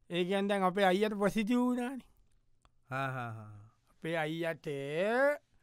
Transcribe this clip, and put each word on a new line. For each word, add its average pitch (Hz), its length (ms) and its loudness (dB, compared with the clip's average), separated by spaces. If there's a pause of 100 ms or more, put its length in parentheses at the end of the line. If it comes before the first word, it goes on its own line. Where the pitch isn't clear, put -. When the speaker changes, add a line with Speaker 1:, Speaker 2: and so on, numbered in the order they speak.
(100)
Speaker 1:
ඒ 175 140 0
කියන්නේ 196 240 0
දැන් 202 160 0
අපේ 185 200 2
අයියට 202 300 4
පොසිටිව් 208 460 2
වුණානේ. 247 460 -2 (800)
Speaker 2:
හා, 135 220 -4
හා, 127 220 -6
හා. 110 180 -12 (380)
Speaker 1:
අපේ 165 300 -6
අයියට 165 500 -4 (960)